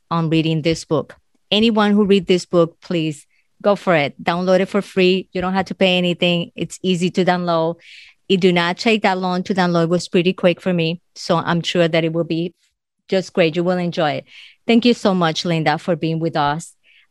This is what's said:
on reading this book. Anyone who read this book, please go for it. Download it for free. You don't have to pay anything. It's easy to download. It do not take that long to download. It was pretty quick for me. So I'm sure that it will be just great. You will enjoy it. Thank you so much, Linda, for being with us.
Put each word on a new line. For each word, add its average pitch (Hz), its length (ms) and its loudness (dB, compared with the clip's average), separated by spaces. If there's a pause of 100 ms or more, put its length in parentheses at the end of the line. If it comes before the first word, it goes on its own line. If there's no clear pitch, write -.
(100)
on 165 200 0
reading 160 320 0
this 160 240 -2
book. - 280 -2 (360)
Anyone 208 420 2
who 208 140 4
read 190 200 2
this 180 200 0
book, 170 340 0
please 160 460 -6 (340)
go 208 160 2
for 185 180 0
it. 139 280 0
Download 180 380 0
it 190 100 -4
for 202 100 0
free. 185 520 0
You 185 100 -6
don't 185 100 -4
have 190 140 -2
to - 80 -10
pay 180 240 2
anything. 175 560 0
It's - 260 -10
easy 180 300 0
to 185 140 0
download. 170 560 0 (500)
It 185 100 -2
do 185 100 4
not 175 280 0
take 220 240 0
that 190 160 0
long 180 240 -2
to 196 120 -6
download. 175 300 2
It 165 60 0
was 175 180 -2
pretty 180 240 0
quick 180 260 0
for 185 140 -4
me. 170 300 -2 (120)
So - 220 -2
I'm 165 240 -2
sure 170 260 0
that 165 160 0
it 160 120 -2
will 170 100 -2
be 165 300 -6 (540)
just 185 260 -2
great. 165 220 2
You 175 80 0
will 180 120 0
enjoy 170 360 -2
it. - 120 -8 (420)
Thank 233 200 4
you 233 80 6
so 208 180 0
much, 170 320 0
Linda, 160 320 0
for 165 200 -2
being 165 220 -4
with 165 180 -4
us. 147 380 -2 (360)